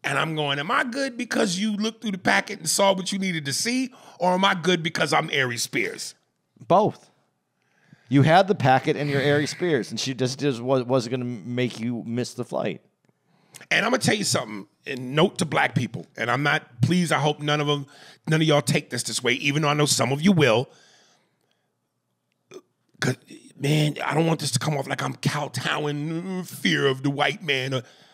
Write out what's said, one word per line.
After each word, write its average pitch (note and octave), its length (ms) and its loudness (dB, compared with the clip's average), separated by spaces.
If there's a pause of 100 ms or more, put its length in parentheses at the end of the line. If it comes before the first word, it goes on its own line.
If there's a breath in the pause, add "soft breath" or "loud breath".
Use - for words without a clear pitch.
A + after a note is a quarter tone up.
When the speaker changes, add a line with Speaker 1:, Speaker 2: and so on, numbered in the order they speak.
Speaker 1:
And C#3 140 -2
I'm D#3 180 -2
going, C#3+ 220 -2
"Am D#3 140 -6
I C#4+ 140 0
good B3+ 320 -6
because A3+ 420 -2
you G#3+ 180 -2
looked A3 240 -4
through G#3+ 120 -4
the G3 40 -6
packet G3 400 0
and E3 100 -10
saw G3 260 4
what F#3 180 -4
you G3 80 -4
needed F3 260 -4
to C#3 80 -4
see, B3 400 -2 (240 loud breath)
or F3+ 140 2
am F3+ 120 2
I G3 120 4
good F3 260 2
because D#3+ 320 -2
I'm D#3 160 2
Ari B2+ 300 0
Spears?" - 560 -4 (520)
Speaker 2:
Both. - 440 2 (1000 soft breath)
You C3+ 140 6
had F3 240 6
the G3+ 80 2
packet C3 400 4
and C#3+ 160 -2
you're C#3 100 0
Ari D3 240 2
Spears, D3 460 0
and A2+ 80 -6
she C3 160 -4
just, B2+ 240 -2
just B2+ 220 0
was, B2+ 200 2
wasn't B2 300 0
gonna B2+ 140 -4
make A#2+ 540 -4
you A#2 280 -4
miss A#2 260 -4
the B2 100 -8
flight. - 380 -4 (880 loud breath)
Speaker 1:
And F3 160 2
I'm A3+ 60 0
gonna B3+ 100 0
tell - 140 2
you G#3 80 -4
something, G#2+ 440 -4 (180)
and B2+ 280 -8
note D#3+ 260 2
to F#3+ 60 0
black C#3+ 300 0
people, F2+ 300 -4 (100)
and A2+ 160 -2
I'm C3 100 0
not, D3 400 -2
please, E3 300 2
I C#3+ 60 2
hope D3 240 0
none D3 180 0
of D3 80 0
them, C#3+ 180 0 (420 loud breath)
none D#3+ 120 2
of D#3+ 80 4
y'all D3 140 6
take D3+ 300 -2
this A#2+ 120 -4
this - 180 -6
way, B2 120 2
even C#3+ 300 0
though D3+ 40 2
I C#3+ 60 2
know D3 140 2
some B2 260 2
of D3 80 -4
you F#3+ 100 6
will. C3 380 6 (2250 soft breath)
'Cause, B2+ 160 -2 (420)
man, D3+ 460 2
I C3 80 -2
don't E3 140 2
want D#3+ 120 0
this D3 120 -4
to - 80 0
come D3+ 180 -2
off C3+ 100 -6
like C#3 140 -6
I'm C3+ 140 -4
kowtowing, D3+ 1200 -4
uh, F#3 40 -8
fear C#3+ 440 0
of C3+ 160 0
the C#3 60 2
white C#3+ 340 -2
man, C3+ 300 -2
uh, B2+ 80 -2 (320 soft breath)